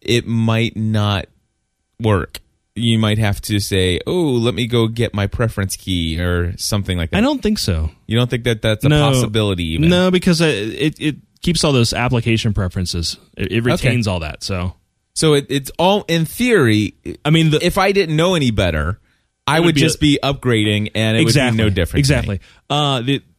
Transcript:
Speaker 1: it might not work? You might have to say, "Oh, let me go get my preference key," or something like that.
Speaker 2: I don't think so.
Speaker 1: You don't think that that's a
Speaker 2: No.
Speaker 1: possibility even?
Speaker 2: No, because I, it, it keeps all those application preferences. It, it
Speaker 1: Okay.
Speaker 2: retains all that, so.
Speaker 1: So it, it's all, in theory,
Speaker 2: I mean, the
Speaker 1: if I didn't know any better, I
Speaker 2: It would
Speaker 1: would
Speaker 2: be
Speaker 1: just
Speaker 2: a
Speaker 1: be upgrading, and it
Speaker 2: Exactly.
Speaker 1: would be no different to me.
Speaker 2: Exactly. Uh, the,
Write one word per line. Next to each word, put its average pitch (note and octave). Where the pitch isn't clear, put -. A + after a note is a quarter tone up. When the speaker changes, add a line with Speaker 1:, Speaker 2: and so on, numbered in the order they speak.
Speaker 1:
it A#2
might A2+
not G#2
work? G#2+
You A#2
might G#2+
have G#2
to G#2
say, F#2
"Oh, E3+
let A#2+
me B2
go A2+
get A2+
my G2+
preference G#2+
key," E2
or F2
something G2
like E2
that. -
Speaker 2:
I G2+
don't C4
think G#3
so. D#2+
Speaker 1:
You G#2+
don't B2
think A#2+
that A2+
that's A2
a C#3+
Speaker 2:
No. D3
Speaker 1:
possibility G#2+
even? D3
Speaker 2:
No, F3+
because F3
I, E3+
it, A#2
it D3
keeps E3+
all D3
those A#2
application A#2
preferences. F2+
It, -
it G#2+
Speaker 1:
Okay. A#2+
Speaker 2:
retains B2
all F2+
that, D2+
so. F2+
Speaker 1:
So D#3
it, C#3+
it's C#3
all, F#3+
in E3
theory, D3
Speaker 2:
I D3+
mean, D#3+
the D#3
Speaker 1:
if F3
I G3
didn't F3+
know F3
any C#3
better, F2+
I C#3+
Speaker 2:
It -
would E3+
Speaker 1:
would E3
Speaker 2:
be -
Speaker 1:
just D#3+
Speaker 2:
a -
Speaker 1:
be C#3+
upgrading, G#2+
and A2
it A#2
Speaker 2:
Exactly. A#2
Speaker 1:
would -
be A2
no G#2
different F#2+
to C3+
me. C3
Speaker 2:
Exactly. A#2
Uh, C#3+
the, C3